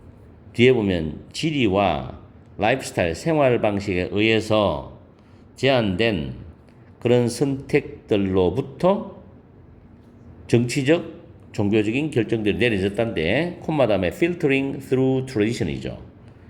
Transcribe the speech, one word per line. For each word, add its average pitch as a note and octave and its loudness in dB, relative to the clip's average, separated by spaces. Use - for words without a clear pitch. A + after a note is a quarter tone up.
뒤에 B2+ 6
보면 F2+ -2
지리와 G2 0
라이프스타일, G#2 0
생활 C3+ 2
방식에 G2+ 0
의해서 G#2 0
제한된 G#2+ 0
그런 A#2+ 2
선택들로부터 C3 -2
정치적, C3 0
종교적인 A2 0
결정들이 G#2+ 0
내려졌다는데 G#2 0
콤마 C#3 0
다음에 F#2+ 2
filtering C#3 -2
through C3 0
tradition이죠. D#2 -4